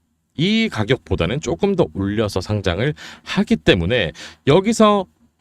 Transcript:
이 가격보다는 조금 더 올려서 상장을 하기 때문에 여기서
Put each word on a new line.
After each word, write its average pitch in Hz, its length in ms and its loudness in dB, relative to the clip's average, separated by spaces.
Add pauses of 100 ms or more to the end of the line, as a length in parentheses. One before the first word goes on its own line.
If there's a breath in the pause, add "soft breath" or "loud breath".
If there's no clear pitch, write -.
(340)
이 214 360 0
가격보다는 110 720 -2
조금 196 340 -2
더 170 160 0
올려서 101 480 -2
상장을 104 540 -2 (280 loud breath)
하기 - 340 -2
때문에 98 560 0 (340 loud breath)
여기서 202 580 4 (360)